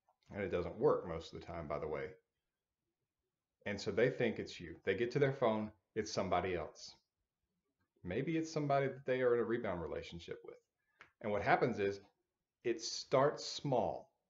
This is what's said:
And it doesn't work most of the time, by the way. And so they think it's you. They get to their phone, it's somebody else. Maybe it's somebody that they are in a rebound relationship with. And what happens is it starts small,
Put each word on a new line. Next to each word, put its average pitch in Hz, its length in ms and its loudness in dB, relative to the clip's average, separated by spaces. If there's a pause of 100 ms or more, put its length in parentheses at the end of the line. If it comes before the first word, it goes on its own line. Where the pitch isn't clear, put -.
(320)
And 101 100 -4
it 92 80 0
doesn't 87 280 -2
work 110 280 2
most 82 260 -8
of - 80 -10
the - 60 -14
time, 85 220 -8
by 73 100 -2
the 78 100 -6
way. 73 180 -4 (1600)
And 104 140 -4
so 110 100 -4
they 110 200 4
think 120 280 0
it's - 220 -8
you. 85 140 -10 (100)
They 98 100 2
get 120 180 0
to 147 60 2
their 135 140 4
phone, 110 380 2 (240)
it's 107 180 -2
somebody 92 420 0
else. - 400 -8 (1080)
Maybe 131 340 -2
it's 160 160 -2
somebody 139 360 2
that - 180 -12
they 127 160 2
are 123 120 6
in 120 60 4
a 113 40 4
rebound 107 360 0
relationship 82 640 -6
with. - 120 -14 (640)
And 107 100 0
what 101 100 2
happens 131 360 4
is 98 220 2 (640)
it 117 180 0
starts - 640 0
small, 104 640 -2 (200)